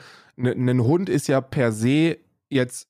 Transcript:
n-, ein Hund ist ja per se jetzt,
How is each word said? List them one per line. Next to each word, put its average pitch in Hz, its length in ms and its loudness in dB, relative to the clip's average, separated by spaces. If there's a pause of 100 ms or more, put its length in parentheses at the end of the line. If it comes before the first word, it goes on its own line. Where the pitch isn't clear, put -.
(360)
n-, 123 320 -2
ein 123 140 2
Hund 175 260 2
ist - 200 -2
ja 135 120 2
per 127 320 -2
se 139 460 0 (320)
jetzt, 127 400 -2